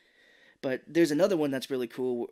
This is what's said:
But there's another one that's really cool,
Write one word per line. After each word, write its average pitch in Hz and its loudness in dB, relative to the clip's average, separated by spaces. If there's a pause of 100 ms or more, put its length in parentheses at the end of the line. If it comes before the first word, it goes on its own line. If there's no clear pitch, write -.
(640)
But 131 -2
there's 156 4
another 175 2
one 147 0
that's 131 -6
really 127 -2
cool, 123 -4